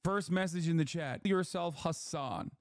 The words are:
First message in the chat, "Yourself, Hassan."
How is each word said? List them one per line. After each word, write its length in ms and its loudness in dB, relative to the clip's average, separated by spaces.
First 280 0
message 380 2
in 80 4
the 80 6
chat, 400 -4
"Yourself, 540 2
Hassan." 800 -4